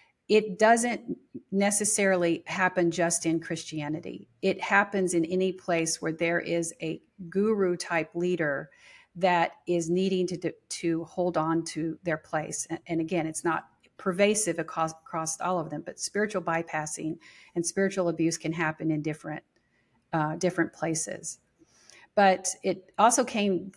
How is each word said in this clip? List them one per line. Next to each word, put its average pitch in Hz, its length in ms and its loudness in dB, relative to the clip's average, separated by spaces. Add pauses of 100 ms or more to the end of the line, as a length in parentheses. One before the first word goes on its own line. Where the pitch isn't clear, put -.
(300)
it 208 280 4
doesn't 226 600 2 (340)
necessarily 196 920 2
happen 180 460 2
just 170 340 0
in 165 140 2
Christianity. 156 880 -8 (120)
It 190 200 0
happens 196 520 2
in 165 120 2
any 190 260 0
place 165 500 -2
where 160 120 -2
there 170 260 0
is 165 420 -2
a 160 200 -6 (280)
guru 196 460 2
type 165 400 -2
leader 170 540 0 (460)
that 175 360 2 (160)
is 170 220 0
needing 185 380 2
to, 180 100 -6
to, 165 160 -4 (160)
to 165 340 -2
hold 170 340 -4
on 160 280 0
to 160 380 -6
their 160 140 -2
place. - 520 -6
And, 165 180 -6
and 165 140 -2
again, 160 260 -2
it's 156 160 -8
not - 240 -2 (300)
pervasive 196 600 2
across, 160 340 -2
across - 460 -6
all 180 200 0
of 156 100 -6
them, 147 160 -8
but - 140 -12
spiritual 208 420 -2
bypassing 165 760 -4 (380)
and 170 100 0
spiritual 190 440 0
abuse 160 280 0
can 156 160 -4
happen 160 380 -2
in 151 100 0
different, 156 420 -6 (720)
uh, 156 240 0
different 170 360 0
places. - 680 -6 (760)
But 190 320 6 (160)
it 185 340 -4
also 240 260 6
came, 202 540 -2